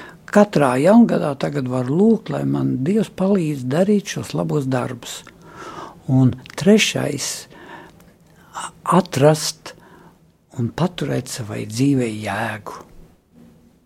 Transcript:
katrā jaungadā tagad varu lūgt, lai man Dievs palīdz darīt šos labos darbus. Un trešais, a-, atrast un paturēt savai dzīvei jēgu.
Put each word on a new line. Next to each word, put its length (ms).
katrā 560
jaungadā 580
tagad 320
varu 240
lūgt, 400
lai 140
man 320
Dievs 340
palīdz 560
darīt 400
šos 240
labos 340
darbus. 580
Un 280
trešais, 960
a-, 180
atrast 840
un 160
paturēt 580
savai 380
dzīvei 500
jēgu. 680